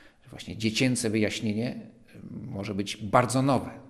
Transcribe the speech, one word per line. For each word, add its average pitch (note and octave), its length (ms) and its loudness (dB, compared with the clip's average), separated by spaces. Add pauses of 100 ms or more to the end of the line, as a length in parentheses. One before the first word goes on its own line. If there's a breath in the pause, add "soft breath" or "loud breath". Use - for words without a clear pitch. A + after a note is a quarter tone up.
(300 loud breath)
Właśnie - 260 -10
dziecięce A2+ 540 2
wyjaśnienie G#2+ 720 0 (500)
może G2+ 440 -8
być G2+ 220 -4
bardzo A#2+ 460 4
nowe C3 280 2 (200)